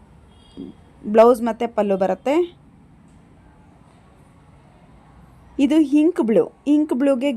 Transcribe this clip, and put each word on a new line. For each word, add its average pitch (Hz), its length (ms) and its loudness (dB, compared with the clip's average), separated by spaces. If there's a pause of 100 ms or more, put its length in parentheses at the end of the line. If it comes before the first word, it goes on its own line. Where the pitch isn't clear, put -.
(1120)
ಬ್ಲೌಸ್ 226 340 4
ಮತ್ತು 226 200 -6 (100)
ಪಲ್ಲು 208 260 0
ಬರುತ್ತೆ. 190 320 -4 (3250)
ಇದು 302 140 2 (220)
ಇಂಕ್ 349 280 0
ಬ್ಲೂ, 190 160 2 (300)
ಇಂಕ್ 302 260 -2
ಬ್ಲೂಗೆ 277 340 -2